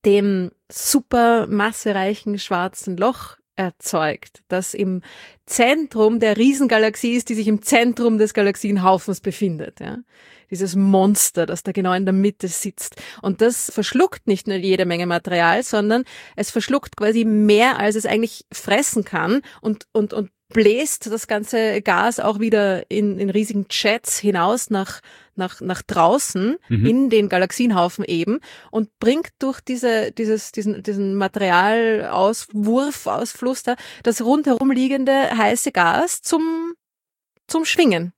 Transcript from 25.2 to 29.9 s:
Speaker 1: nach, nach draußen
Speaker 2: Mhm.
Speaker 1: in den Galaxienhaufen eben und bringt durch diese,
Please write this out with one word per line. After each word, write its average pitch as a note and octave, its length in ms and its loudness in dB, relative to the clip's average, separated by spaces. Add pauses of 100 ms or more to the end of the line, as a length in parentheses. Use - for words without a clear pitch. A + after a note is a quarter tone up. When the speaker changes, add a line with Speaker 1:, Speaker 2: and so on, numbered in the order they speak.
Speaker 1:
nach, F#3 260 -8
nach F#3 200 -6
draußen G3 760 0 (100)
Speaker 2:
Mhm. A2 180 0
Speaker 1:
in B3+ 240 4
den G#3+ 200 4
Galaxienhaufen F#3 760 0
eben F3 360 -2 (320)
und A3 180 -2 (100)
bringt C4+ 300 0 (100)
durch C4+ 220 -4
diese, A#3 500 -2